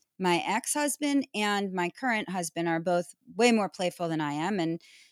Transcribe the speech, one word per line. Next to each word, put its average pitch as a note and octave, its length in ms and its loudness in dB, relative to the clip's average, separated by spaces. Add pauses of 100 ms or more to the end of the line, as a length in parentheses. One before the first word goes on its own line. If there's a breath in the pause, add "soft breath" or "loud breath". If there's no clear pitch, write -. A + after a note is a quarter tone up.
(180)
my F3 280 2
ex-husband C#4 880 0
and G3+ 380 0
my F3 180 -2
current A3 400 -2
husband E3+ 380 -4
are E3 120 0
both F3 340 0 (220)
way A#3 160 6
more G#3 180 2
playful F3 380 -4
than D#3+ 120 0
I D3 140 -2
am. F3+ 260 -2
And, E3 200 -2 (320 soft breath)